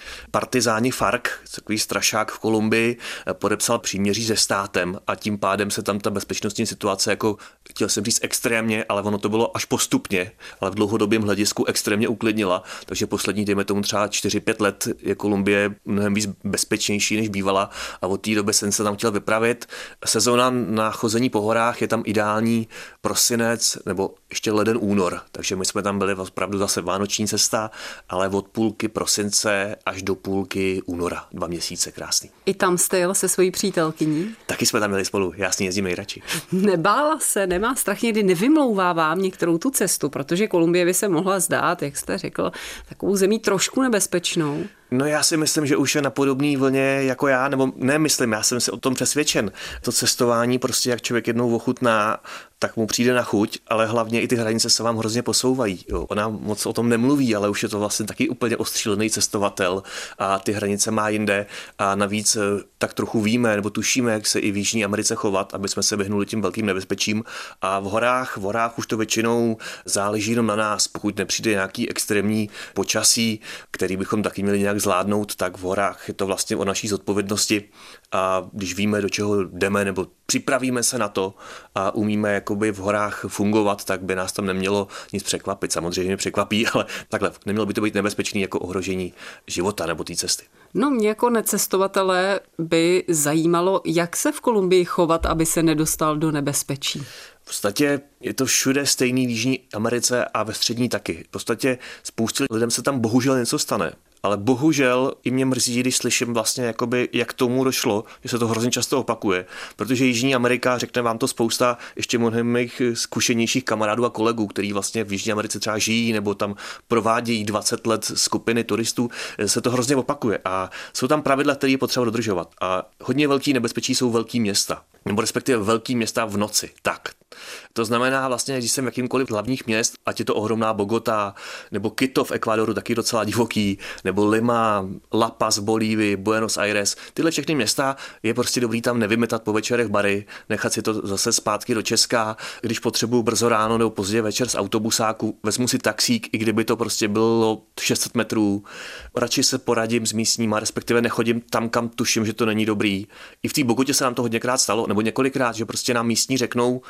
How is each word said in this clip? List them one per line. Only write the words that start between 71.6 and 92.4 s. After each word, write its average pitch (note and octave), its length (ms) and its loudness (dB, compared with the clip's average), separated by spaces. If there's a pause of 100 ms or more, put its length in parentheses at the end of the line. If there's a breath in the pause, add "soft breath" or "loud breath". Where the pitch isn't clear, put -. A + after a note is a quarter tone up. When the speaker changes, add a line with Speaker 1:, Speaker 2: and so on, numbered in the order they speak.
Speaker 1:
extrémní G#2+ 600 0 (240 loud breath)
počasí, A2 680 2 (300 loud breath)
který F#2 260 -2
bychom G2+ 260 -2
taky - 200 -4
měli G2+ 160 2
nějak G2+ 220 0
zvládnout, G2+ 540 0
tak F2+ 220 -4
v F#2 40 -14
horách F#2 480 -2
je G2+ 60 -6
to G2 120 -2
vlastně F#2+ 300 -2
o F#2+ 80 0
naší G2 240 -2
zodpovědnosti. G2+ 760 0 (480 loud breath)
A F#2 400 0
když F#2 220 -6
víme, G#2 260 0
do G2 80 0
čeho G#2 360 0
jdeme, F#2+ 400 0
nebo F#2+ 220 -2 (200)
připravíme B2+ 560 0
se B2 160 0
na G#2 100 0
to G2 260 -4 (400 loud breath)
a G2 200 0
umíme G#2 380 0
jakoby G#2 380 0
v G2 60 -4
horách G#2 520 -2
fungovat, G#2 560 2
tak F#2 180 -4
by F#2 120 -2
nás F#2 180 -4
tam G#2 140 -4
nemělo F#2+ 420 0 (240 loud breath)
nic G2 100 -4
překvapit. F#2 500 -4
Samozřejmě F2 360 -2
mě G2 80 0
překvapí, G#2 500 0
<laughs> - 60 -2
ale A2 140 2 (220 loud breath)
takhle, G2 240 -2 (140)
nemělo G#2 200 0
by G2 80 -2
to A2+ 60 -2
být G#2+ 140 0
nebezpečný G2+ 460 -2
jako F#2 180 -2
ohrožení F#2 540 -4 (340 loud breath)
života E3 400 -2
nebo E2 180 -2
té F2 120 -10
cesty. - 280 -4 (300 soft breath)
Speaker 2:
No, B3 160 2
mě G#3+ 180 2
jako A#3+ 220 2
necestovatele G3 1120 0 (180)